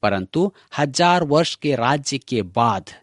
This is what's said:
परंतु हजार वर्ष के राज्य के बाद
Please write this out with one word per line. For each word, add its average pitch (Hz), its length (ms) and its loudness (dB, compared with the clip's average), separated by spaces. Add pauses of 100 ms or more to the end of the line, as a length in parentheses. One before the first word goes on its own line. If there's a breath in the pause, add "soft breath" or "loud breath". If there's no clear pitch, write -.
परंतु 104 500 -2 (260 soft breath)
हजार 175 460 2
वर्ष 151 320 2
के 147 200 -2
राज्य 139 420 0
के 123 240 -4
बाद 98 480 -2 (140)